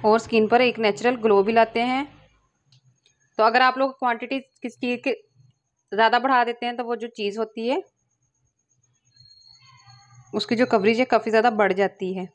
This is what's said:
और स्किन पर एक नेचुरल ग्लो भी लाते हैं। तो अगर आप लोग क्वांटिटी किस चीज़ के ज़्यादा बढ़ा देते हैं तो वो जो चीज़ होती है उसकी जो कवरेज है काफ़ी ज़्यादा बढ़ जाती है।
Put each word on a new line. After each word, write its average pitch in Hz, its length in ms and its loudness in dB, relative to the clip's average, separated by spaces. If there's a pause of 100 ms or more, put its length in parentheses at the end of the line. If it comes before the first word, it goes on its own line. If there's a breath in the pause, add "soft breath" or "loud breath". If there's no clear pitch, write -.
और 220 160 4
स्किन 220 280 0
पर 240 140 4
एक 233 180 0
नेचुरल 220 380 0
ग्लो 214 260 4
भी 220 100 -2
लाते 226 280 2
हैं। 262 260 -4 (1300)
तो 214 40 4
अगर 233 180 2
आप 254 160 2
लोग 269 220 -4
क्वांटिटी 247 400 -6
किस - 380 -14
चीज़ 247 220 -4
के 247 160 -4 (760)
ज़्यादा 220 280 2
बढ़ा 254 240 0
देते 240 220 -6
हैं 240 120 -8
तो 247 60 -10
वो 240 120 -6
जो 226 140 -12
चीज़ 208 300 -8
होती 226 280 -6
है 294 140 -2 (2500)
उसकी 208 220 -2
जो 247 120 4
कवरेज 220 320 2
है 254 80 2
काफ़ी 220 240 0
ज़्यादा 220 200 4
बढ़ 208 240 0
जाती 190 380 -2
है। 185 220 -8